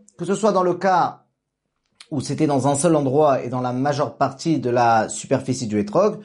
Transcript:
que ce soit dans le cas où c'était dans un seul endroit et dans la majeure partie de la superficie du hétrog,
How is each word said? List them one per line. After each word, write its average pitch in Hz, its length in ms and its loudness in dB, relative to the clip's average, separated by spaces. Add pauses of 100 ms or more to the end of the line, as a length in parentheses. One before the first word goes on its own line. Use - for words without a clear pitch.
(160)
que 175 80 -10
ce 180 100 -2
soit 208 180 0
dans 185 100 2
le 180 120 2
cas 175 500 0 (840)
où 143 100 -4
c'était 147 260 -2
dans 139 220 0
un 143 60 2
seul 165 220 2
endroit 139 460 2
et 123 60 -8
dans 127 120 -6
la 127 120 -4
majeure 131 440 -2
partie 143 420 -2
de 127 120 -2
la 117 380 4
superficie - 580 -4
du 104 120 -2
hétrog, 165 460 0